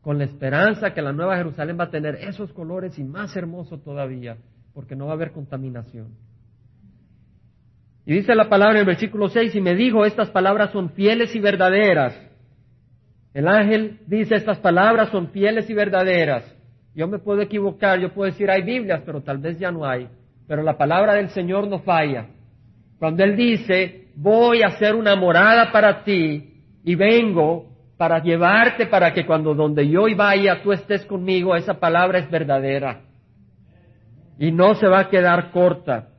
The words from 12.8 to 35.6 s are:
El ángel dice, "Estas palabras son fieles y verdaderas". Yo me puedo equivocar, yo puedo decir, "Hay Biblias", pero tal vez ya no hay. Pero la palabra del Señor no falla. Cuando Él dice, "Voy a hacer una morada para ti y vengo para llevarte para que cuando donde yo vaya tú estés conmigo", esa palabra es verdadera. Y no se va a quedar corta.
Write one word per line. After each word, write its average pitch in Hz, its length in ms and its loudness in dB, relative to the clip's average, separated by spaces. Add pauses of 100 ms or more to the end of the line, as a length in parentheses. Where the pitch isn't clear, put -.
El 143 120 -2
ángel 214 600 0
dice, 208 300 0
"Estas 208 220 -2
palabras 214 520 2
son 185 180 -4
fieles 208 400 -2
y 220 60 -8
verdaderas". 185 800 0 (380)
Yo 160 120 -6
me 202 120 -6
puedo 202 240 -2
equivocar, 196 580 -2
yo 180 120 -4
puedo 196 200 -4
decir, 196 180 -2
"Hay 190 120 2
Biblias", 196 420 -4
pero 151 160 -10
tal 139 180 -8
vez 160 200 -8
ya 180 120 -4
no 160 140 -8
hay. 123 240 -6 (400)
Pero 151 140 -4
la 151 160 -2
palabra 185 360 2
del 202 140 -2
Señor 196 400 -4
no 190 120 -6
falla. 147 500 -2 (680)
Cuando 165 240 0
Él 202 140 2
dice, 190 800 -2
"Voy 226 460 4
a 202 60 4
hacer 208 260 0
una 214 200 2
morada 196 560 4
para 208 320 4
ti 160 640 -4 (180)
y 170 120 0
vengo 175 720 2 (320)
para 165 240 0
llevarte 190 640 2
para 175 260 2
que 165 140 -4
cuando 156 280 0
donde 147 340 0
yo 180 180 2 (100)
vaya 202 460 2
tú 202 100 0
estés 196 320 -4
conmigo", 185 500 -2
esa 170 240 -4
palabra 180 400 2
es 156 120 -6
verdadera. 139 720 -2 (1400)
Y 151 120 0
no 180 240 4
se 202 140 2
va 190 120 6
a 190 100 0
quedar 180 420 2
corta. 175 560 0 (100)